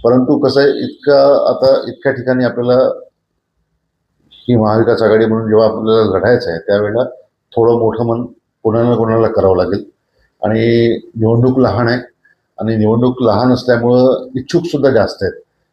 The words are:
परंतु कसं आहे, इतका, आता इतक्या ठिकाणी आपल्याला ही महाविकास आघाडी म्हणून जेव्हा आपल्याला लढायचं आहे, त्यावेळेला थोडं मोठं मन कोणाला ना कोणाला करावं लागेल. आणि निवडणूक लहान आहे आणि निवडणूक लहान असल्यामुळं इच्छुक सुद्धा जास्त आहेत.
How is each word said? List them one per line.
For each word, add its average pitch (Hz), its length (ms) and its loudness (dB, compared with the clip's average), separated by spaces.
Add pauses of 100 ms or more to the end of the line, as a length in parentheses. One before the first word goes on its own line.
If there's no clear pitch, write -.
परंतु 127 360 2
कसं 139 220 0
आहे, 139 80 4
इतका, 139 800 0
आता 131 380 0
इतक्या - 240 -6
ठिकाणी 127 320 -2
आपल्याला 123 400 0 (1500)
ही - 240 -4
महाविकास 113 460 2
आघाडी 110 240 2
म्हणून 110 220 -2
जेव्हा 107 200 4
आपल्याला 107 500 0
लढायचं 92 340 0
आहे, 82 80 -6
त्यावेळेला 104 440 -2 (520)
थोडं 117 240 2
मोठं 113 260 -2
मन 117 200 -4 (380)
कोणाला 117 260 0
ना 120 60 2
कोणाला 113 320 0
करावं 95 300 2
लागेल. 92 280 -4 (580)
आणि 113 440 0 (280)
निवडणूक 120 440 2
लहान 117 280 0
आहे 123 120 -2 (600)
आणि 110 160 -4
निवडणूक 117 460 0
लहान 120 320 2
असल्यामुळं 123 840 0
इच्छुक 165 300 -4
सुद्धा 139 240 -2
जास्त 107 340 -2
आहेत. 90 100 -4 (400)